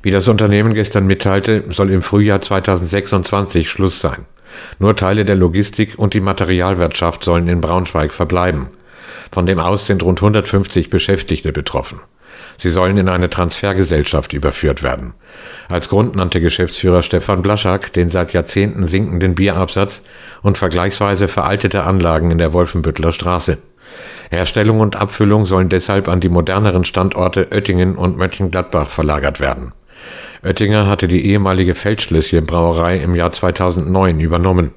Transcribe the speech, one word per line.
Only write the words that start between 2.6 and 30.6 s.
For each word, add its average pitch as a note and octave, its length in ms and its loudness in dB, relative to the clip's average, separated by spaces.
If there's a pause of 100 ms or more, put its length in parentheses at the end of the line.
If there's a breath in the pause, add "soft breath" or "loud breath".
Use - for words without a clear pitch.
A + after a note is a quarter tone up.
Schluss - 320 -2
sein. - 240 -4 (520 loud breath)
Nur G2+ 200 2
Teile G2+ 260 2
der G2 120 2
Logistik F#2+ 640 0
und G#2 160 0
die G#2+ 60 0
Materialwirtschaft F2+ 1040 0
sollen E2+ 240 2
in F2 140 2
Braunschweig E2+ 500 0
verbleiben. E2+ 560 -2 (640 loud breath)
Von F#2 140 0
dem F2+ 140 2
aus F#2 280 -2
sind F#2+ 160 0
rund F2+ 160 2
hundertfünfzig G2 720 0
Beschäftigte F2 640 -2
betroffen. - 480 -8 (560 loud breath)
Sie F#2 120 -2
sollen F#2 280 2
in F#2+ 100 2
eine F2+ 220 0
Transfergesellschaft F2 1040 -2
überführt D2 500 -2
werden. B1 300 -6 (560 loud breath)
Als F2 180 -4
Grund G2+ 300 0
nannte F2+ 240 0
Geschäftsführer F2 600 2
Stefan F#2 380 -2
Blaschak G2 520 0
den F2 160 0
seit F2 240 -2
Jahrzehnten G2 520 0
sinkenden F2+ 500 0
Bierabsatz F#2+ 680 -2 (380 loud breath)
und G2+ 160 2
vergleichsweise F#2+ 720 0
veraltete G2 540 0
Anlagen E2+ 480 2
in E2 60 2
der E2 140 2
Wolfenbütteler E2 640 0
Straße. F2 460 -2 (680 loud breath)
Herstellung G#2+ 500 0
und G#2+ 160 2
Abfüllung G#2 520 2
sollen F#2 220 2
deshalb G2 380 0
an F#2 120 2
die F2+ 100 0
moderneren F#2 560 2
Standorte F#2 680 0
Oettingen F#2 440 0
und F2+ 220 -2
Mönchengladbach F2 680 -2
verlagert D2 520 -2
werden. B1+ 320 -4 (720 loud breath)
Oettinger G2+ 420 2